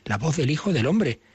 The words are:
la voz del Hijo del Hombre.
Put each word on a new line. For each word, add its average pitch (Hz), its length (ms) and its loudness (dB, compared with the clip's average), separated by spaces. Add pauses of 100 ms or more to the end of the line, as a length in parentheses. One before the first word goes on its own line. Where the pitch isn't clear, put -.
la 107 100 -4
voz 143 220 -2
del 139 120 2
Hijo 156 220 -2
del 123 140 2
Hombre. 170 340 0 (140)